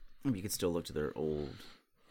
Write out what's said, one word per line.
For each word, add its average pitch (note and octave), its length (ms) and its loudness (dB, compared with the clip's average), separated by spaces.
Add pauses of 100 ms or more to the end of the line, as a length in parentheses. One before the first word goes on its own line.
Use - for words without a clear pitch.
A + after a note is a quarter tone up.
(240)
You A2+ 180 2
could G2+ 100 -2
still F2+ 200 4
look E2+ 140 2
to - 80 -8
their D2+ 240 2
old D2+ 320 2 (600)